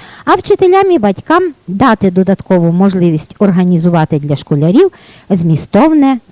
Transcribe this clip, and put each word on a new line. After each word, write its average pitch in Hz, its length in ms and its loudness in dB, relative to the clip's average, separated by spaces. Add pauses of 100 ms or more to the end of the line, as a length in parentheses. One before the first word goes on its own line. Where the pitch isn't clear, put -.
(260)
а 330 100 0
вчителям 381 560 0
і 330 80 2
батькам 311 440 -2 (240)
дати 202 440 0
додаткову 180 600 0
можливість 175 680 -2
організувати 175 800 0
для 147 160 -4
школярів 175 560 0 (380)
змістовне 262 880 0 (140)